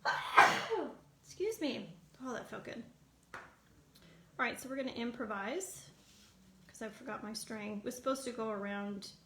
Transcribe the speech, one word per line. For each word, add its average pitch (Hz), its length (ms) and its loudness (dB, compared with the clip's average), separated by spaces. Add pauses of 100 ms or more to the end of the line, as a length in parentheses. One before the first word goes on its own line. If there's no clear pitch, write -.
<coughs> - 1200 6
Excuse 427 360 -2
me. 226 340 -2 (300)
Oh, 262 80 -6
that 196 160 -6
felt 208 160 -10
good. - 180 -10 (520)
All - 60 -8 (960)
right, 247 220 2
so - 80 -10
we're 262 80 -4
gonna 262 160 -2
improvise 233 920 -4 (840)
cause - 140 -12
I 220 60 -6
forgot 214 340 -8
my 214 100 -6
string. 214 460 -6
It 208 60 -8
was 247 100 -4
supposed 262 300 0
to 247 60 -4
go 226 200 -2
around 202 580 -2 (180)